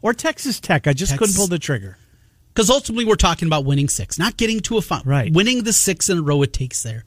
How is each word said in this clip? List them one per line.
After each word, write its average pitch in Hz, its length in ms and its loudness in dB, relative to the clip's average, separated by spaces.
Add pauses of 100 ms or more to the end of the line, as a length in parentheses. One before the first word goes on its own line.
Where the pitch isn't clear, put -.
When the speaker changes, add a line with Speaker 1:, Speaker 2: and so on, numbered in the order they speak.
Speaker 1:
Or 233 120 2
Texas 294 460 -4
Tech. - 260 0
I 143 80 4
just 139 160 -2
Speaker 2:
That's 139 80 0
Speaker 1:
couldn't 214 180 2
pull 202 100 2
the 175 120 -2
trigger. 98 400 -6 (560)
Speaker 2:
'Cause 220 160 2
ultimately 240 340 0
we're 214 120 4
talking 170 320 2
about 151 180 2
winning 139 240 2
six, - 280 -6
not 208 200 0
getting 220 220 0
to 226 180 -2
a - 40 -2
final. - 220 -4
Speaker 1:
Right. 131 280 0
Speaker 2:
Winning 220 320 2
the 220 100 -2
six - 340 0
in 180 100 0
a 160 40 -2
row 147 200 2
it 135 120 -2
takes - 280 -4
there. 113 240 -8